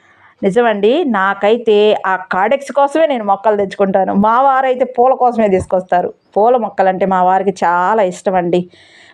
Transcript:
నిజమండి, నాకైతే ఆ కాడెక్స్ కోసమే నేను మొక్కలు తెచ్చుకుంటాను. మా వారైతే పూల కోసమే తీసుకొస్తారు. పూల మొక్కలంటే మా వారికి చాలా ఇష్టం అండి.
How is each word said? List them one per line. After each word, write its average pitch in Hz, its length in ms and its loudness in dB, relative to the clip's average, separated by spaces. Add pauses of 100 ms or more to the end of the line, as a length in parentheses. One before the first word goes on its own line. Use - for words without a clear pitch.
(440)
నిజమండి, 220 600 0
నాకైతే 208 1040 0
ఆ 190 100 -2
కాడెక్స్ 226 560 -4
కోసమే 285 360 0
నేను 254 160 -2
మొక్కలు 202 340 0
తెచ్చుకుంటాను. 196 560 -2
మా 220 280 2
వారైతే 262 440 0
పూల 240 280 2
కోసమే 220 340 0
తీసుకొస్తారు. 185 680 -2 (240)
పూల 240 200 4
మొక్కలంటే 190 480 -2
మా 185 180 0
వారికి 190 260 0
చాలా 185 540 0
ఇష్టం 185 320 -4
అండి. 180 340 -2 (440)